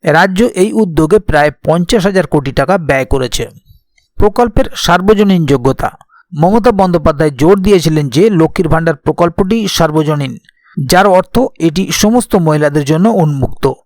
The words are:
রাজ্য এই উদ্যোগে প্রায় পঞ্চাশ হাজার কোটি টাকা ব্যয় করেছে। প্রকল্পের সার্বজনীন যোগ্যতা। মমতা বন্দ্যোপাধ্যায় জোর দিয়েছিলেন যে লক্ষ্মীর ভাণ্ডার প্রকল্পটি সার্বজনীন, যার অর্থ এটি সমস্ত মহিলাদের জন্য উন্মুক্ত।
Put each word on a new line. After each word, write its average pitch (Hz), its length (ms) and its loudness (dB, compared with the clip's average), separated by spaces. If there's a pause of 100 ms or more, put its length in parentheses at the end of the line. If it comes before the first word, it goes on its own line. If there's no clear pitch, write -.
রাজ্য 185 400 2
এই 208 300 0
উদ্যোগে 170 460 2
প্রায় 147 320 0 (140)
পঞ্চাশ 175 400 0
হাজার 190 220 0
কোটি 139 240 -2
টাকা 160 260 0
ব্যয় 135 280 -2
করেছে। 127 420 -4 (680)
প্রকল্পের 240 500 0 (100)
সার্বজনীন 190 720 2
যোগ্যতা। 135 460 -2 (480)
মমতা 208 320 2
বন্দ্যোপাধ্যায় 165 600 0
জোর 165 280 2
দিয়েছিলেন 160 500 0
যে 165 200 2
লক্ষ্মীর 165 380 0
ভাণ্ডার 160 280 0
প্রকল্পটি 185 720 -2
সার্বজনীন, 151 680 -2 (480)
যার 180 220 2
অর্থ 185 320 2 (200)
এটি 165 320 -2
সমস্ত 226 440 0
মহিলাদের 151 500 0
জন্য 160 240 2
উন্মুক্ত। 147 600 -2 (140)